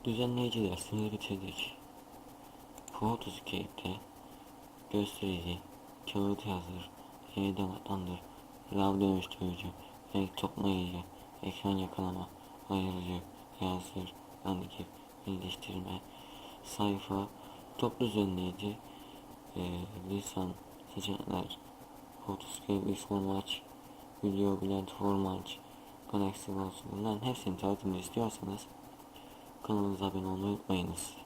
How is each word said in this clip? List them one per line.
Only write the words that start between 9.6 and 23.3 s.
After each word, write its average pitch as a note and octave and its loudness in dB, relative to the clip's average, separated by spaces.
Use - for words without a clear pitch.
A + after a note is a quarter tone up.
renk G2 2
toplayıcı, F#2 2
ekran G2 2
yakalama, F#2 0
ayırıcı, F#2 2
yazdır, F#2 0
randıkif, F#2 -2
birleştirme, F#2 -2
sayfa, G2+ 2
top - 4
düzenleyici, G2+ 4
e, F2+ 0
lisan, F#2+ 0
seçenekler, F#2+ 0
otuz - -4
iki G2+ 4
X G2 0
form G2 4